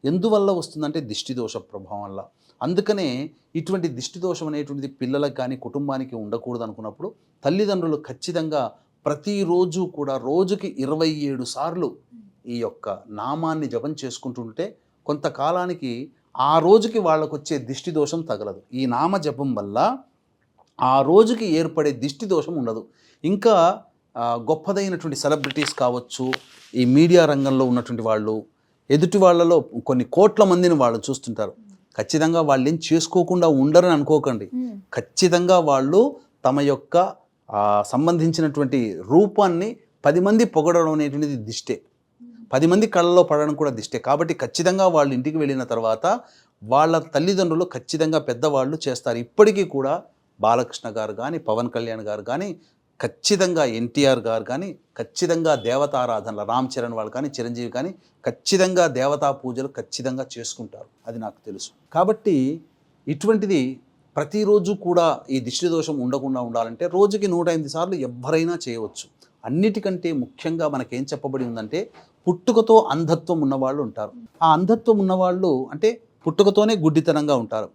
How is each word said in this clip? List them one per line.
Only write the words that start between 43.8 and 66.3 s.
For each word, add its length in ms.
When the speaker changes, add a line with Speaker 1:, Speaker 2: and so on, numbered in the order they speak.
Speaker 1:
కాబట్టి 340
ఖచ్చితంగా 540
వాళ్ళ 260
ఇంటికి 240
వెళ్ళిన 260
తర్వాత 560
వాళ్ళ 340
తల్లిదండ్రులు 760
ఖచ్చితంగా 460
పెద్దవాళ్ళు 580
చేస్తారు. 300
ఇప్పటికీ 460
కూడా 400
బాలకృష్ణ 480
గారు 240
కానీ, 240
పవన్ 320
కళ్యాణ్ 320
గారు 200
కానీ, 360
ఖచ్చితంగా 640
ఎన్టీఆర్ 540
గారు 240
కానీ, 340
ఖచ్చితంగా 580
దేవతారాధనలు, 920
రామ్ 200
చరణ్ 140
వాళ్ళు 180
కానీ, 180
చిరంజీవి 420
కానీ, 240
ఖచ్చితంగా 640
దేవతా 440
పూజలు 360
ఖచ్చితంగా 580
చేసుకుంటారు, 460
అది 120
నాకు 260
తెలుసు. 240
కాబట్టి 680
ఇటువంటిది 720
ప్రతిరోజు 580
కూడా 460
ఈ 100
దిష్టి 280
దోషం 320
ఉండకుండా 420